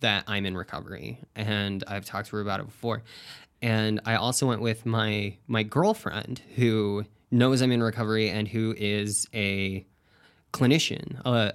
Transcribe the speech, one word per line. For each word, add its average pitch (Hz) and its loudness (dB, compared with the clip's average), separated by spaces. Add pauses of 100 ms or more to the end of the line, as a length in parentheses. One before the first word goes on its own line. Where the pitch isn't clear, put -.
that 104 2
I'm 101 -2
in 92 -2
recovery, - -10 (180)
and 101 -2
I've 101 -6
talked 101 -8
to 107 -6
her 104 -4
about 101 -2
it 104 -8
before. 113 -6 (580)
And 107 2
I 113 2
also 123 0
went 120 2
with 113 -2
my, 107 0 (100)
my 113 2
girlfriend 127 0 (140)
who 107 2 (260)
knows 127 6
I'm 127 4
in 120 4
recovery 110 0
and 104 -2
who 110 0
is 104 -2
a 98 -2 (640)
clinician, 131 2
a, 117 2